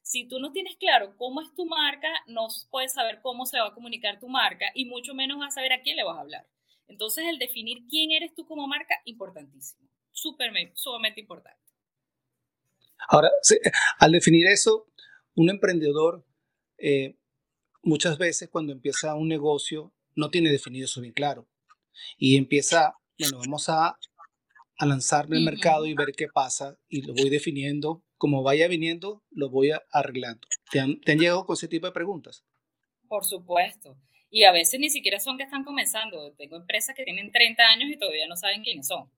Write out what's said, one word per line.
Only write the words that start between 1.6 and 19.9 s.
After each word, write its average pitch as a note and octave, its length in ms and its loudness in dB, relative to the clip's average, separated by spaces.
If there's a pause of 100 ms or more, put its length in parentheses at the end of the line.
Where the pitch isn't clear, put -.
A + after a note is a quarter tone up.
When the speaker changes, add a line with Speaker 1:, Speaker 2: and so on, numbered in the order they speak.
Speaker 1:
marca, D4+ 420 -2 (180)
no A3+ 200 -6
s-, - 240 -14
puedes C4 240 -4
saber A3+ 260 -4
cómo B3+ 240 -8
se B3+ 140 -6
va A3 100 0
a G3+ 60 -14
comunicar A3+ 440 -8
tu B3 100 -18
marca G#3 460 0
y C4 120 -4
mucho B3 260 -14
menos C4+ 260 -6
vas C#4+ 100 -8
a C#4 80 -10
saber C4 180 -2
a B3+ 80 -6
quién - 140 -6
le A#3+ 80 -4
vas E3+ 120 -6
a D3+ 60 -12
hablar. D3 260 -16 (400)
Entonces, G#3+ 400 -8
el D#4+ 100 -4
definir A#3+ 500 -10
quién D#4 220 0
eres D#4+ 240 -2
tú D#4+ 120 -16
como D4 200 -10
marca, D4 380 -6
importantísimo, E3 840 -18 (220)
súper, B3+ 400 -8 (240)
sumamente A3 460 -8
importante. - 400 -20 (1500)
Speaker 2:
Ahora, D3+ 220 6 (120)
sí, - 140 6 (420)
al D#3+ 140 10
definir E3 340 6
eso, G#3+ 400 4 (480)
un E3+ 160 6
emprendedor, E3 760 0 (540)
eh, C#3 380 -2 (680)
muchas D3+ 360 0
veces E3+ 300 -2
cuando D#3 240 -6
empieza C#3+ 420 -4
un D#3 140 -2
negocio D3+ 640 -2 (220)